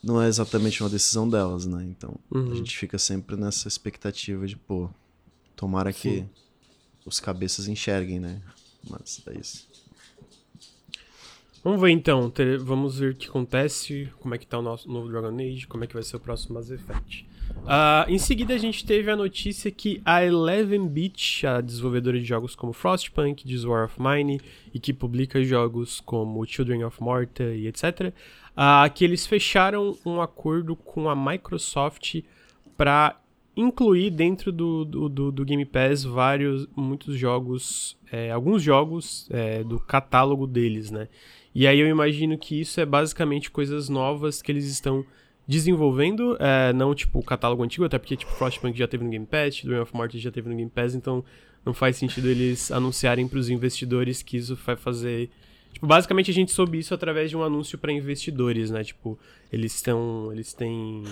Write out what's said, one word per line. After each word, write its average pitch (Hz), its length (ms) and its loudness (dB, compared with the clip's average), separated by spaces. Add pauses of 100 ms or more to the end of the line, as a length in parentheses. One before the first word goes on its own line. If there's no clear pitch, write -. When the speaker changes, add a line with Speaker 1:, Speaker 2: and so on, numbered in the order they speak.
Speaker 1:
não 117 160 2
é 117 80 4
exatamente 110 540 0
uma 104 80 -2
decisão 110 400 0
delas, 92 380 0
né? 90 200 -4
Então, - 280 -14 (160)
Speaker 2:
Uhum. 127 200 -2
Speaker 1:
a 120 40 -4
gente - 200 -6
fica 98 220 -8
sempre 95 380 -4
nessa 101 320 -4
expectativa 98 800 -8
de, 98 80 -8
pô, 90 340 -6 (680)
tomara 95 380 -2
que 98 280 -4
Speaker 2:
Sim. 98 80 -10 (760)
Speaker 1:
os - 140 -6
cabeças 92 480 -6
enxerguem, 95 520 -2
né? 90 220 -8 (480)
Mas - 380 -14
é - 100 -12
isso. - 320 -16 (1900)
Speaker 2:
Vamos 196 160 2
ver 185 120 8
então, 135 400 4
ter-, 131 260 2
vamos 131 400 -2
ver 135 140 0
o 131 40 -6
que - 120 -14
acontece, 139 840 -4 (100)
como 123 140 -6
é 120 60 -6
que - 80 -20
tá 120 100 -6
o 120 60 -4
nosso 117 280 -8
novo 120 160 -6
Dragon 113 300 -6
Age, 131 300 -8
como 117 160 -8
é 120 40 -8
que - 60 -14
vai 117 80 -8
ser 113 140 -10
o 113 40 -8
próximo 117 360 -8
Mass 117 160 -12
Effect. - 560 -10 (400)
Ah, 151 400 6
em 180 100 2
seguida 240 380 0
a - 20 0
gente 220 260 -2
teve 214 280 2
a 214 40 2
notícia 202 540 -4
que 196 340 -4
a 175 200 6
Eleven 180 640 2
Bit, 160 580 -2
a 123 160 2
desenvolvedora 123 560 -2
de 120 80 -2
jogos 117 300 -4
como 117 180 -6
Frostpunk, 151 720 -2
This 123 200 -6
War 113 200 2
of - 160 -8
Mine, 139 400 2 (320)
e 123 60 -6
que 143 120 -4
publica 131 520 0
jogos 120 560 0
como 110 440 -4
Children 120 420 -2
of 113 180 -10
Morta 123 400 -2
e 110 240 -4
et 110 100 -8
cetera, 180 340 -2 (440)
ah, 143 380 8
que 185 120 4
eles 175 220 2
fecharam 202 680 2 (100)
um 175 140 -2
acordo 165 560 -2
com 156 340 -4
a 143 60 2
Microsoft 151 1080 -4 (540)
pra 147 460 4 (340)
incluir 214 540 4
dentro 175 420 2
do, 165 320 -2
do, 151 260 -4
do, 139 220 -2
do 139 140 -4
Game 143 200 0
Pass 135 380 2
vários, 135 720 2
muitos 139 420 -4
jogos, 123 800 -2 (140)
é, 117 200 -4
alguns 151 320 2
jogos, 151 640 2
é, 110 340 -2
do 117 160 -2
catálogo 135 680 2
deles, 113 420 0
né? 107 180 -6 (460)
E 131 140 6
aí 143 120 8
eu 151 80 6
imagino 156 500 2
que 156 240 -4
isso - 180 -4
é 160 60 4
basicamente 147 640 0
coisas 143 380 -4
novas 143 520 -2
que - 80 -8
eles 143 160 0
estão 135 400 -2 (420)
desenvolvendo, 160 920 4
é, 131 320 4
não 135 240 2
tipo - 240 0
o 123 40 -2
catálogo 120 400 0
antigo, 120 200 -2
até 147 160 0
porque - 160 -6
tipo - 160 -8
Frostpunk 123 460 -2
já 120 100 0
teve 120 160 -4
no 117 60 -4
Game 110 160 -6
Pass, 147 300 -2
Children 123 260 -2
of 117 140 -6
Morta 117 220 -4
já 113 140 -6
teve 113 180 -8
no 117 60 -4
Game 117 140 -4
Pass, 123 260 -2
então 127 300 -4 (400)
não 123 80 -2
faz 127 240 2
sentido 127 300 -2
eles 123 440 2
<laughs> - 0 -
anunciarem 127 560 2
pros 131 220 -2
investidores 123 720 -2
que - 160 -6
isso 123 180 -6 (100)
vai 120 120 -2
fazer. 120 520 -4 (440)
Tipo, - 140 -6
basicamente 185 440 6
a - 20 2
gente 185 200 4
soube 165 260 2
isso 160 140 -6
através 160 360 -2
de 151 60 -8
um 160 80 0
anúncio 151 340 -2
pra 151 140 -4
investidores, 131 800 -2
né? 110 100 -2
Tipo, - 380 -10 (320)
eles 113 240 -4
estão, 113 560 -2
eles 110 220 -10
têm 110 580 -6